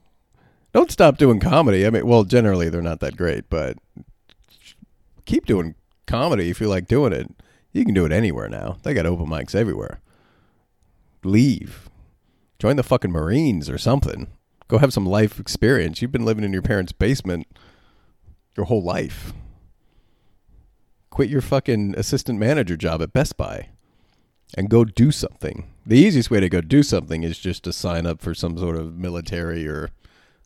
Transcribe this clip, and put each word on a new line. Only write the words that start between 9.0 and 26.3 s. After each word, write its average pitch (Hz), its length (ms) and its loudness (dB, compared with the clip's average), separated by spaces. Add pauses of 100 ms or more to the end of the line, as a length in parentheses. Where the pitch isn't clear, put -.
open 85 200 -2
mics 76 280 -8
everywhere. 85 480 -4 (1200)
Leave. 107 640 2 (680)
Join 123 180 2
the 131 60 0
fucking 113 300 0
Marines 85 580 0
or 64 80 -6
something. - 480 -2 (420)
Go 110 80 2
have 135 160 6
some 104 140 -2
life 104 340 2
experience. 104 600 0
You've 123 100 -6
been 120 140 -2
living 107 180 0
in 98 80 -4
your 92 80 -2
parents' 95 320 -2
basement 92 540 -2 (1120)
your 98 100 -2
whole 110 160 0
life. - 500 -6 (1800)
Quit 123 220 -2
your 139 100 0
fucking 113 560 -2
assistant 117 420 -2
manager 107 380 0
job 80 240 -4
at 80 140 -6
Best 139 240 0
Buy - 300 -8 (840)
and 98 140 -4
go 113 160 6
do 113 260 4
something. - 640 -8 (140)
The 110 100 4
easiest 147 340 6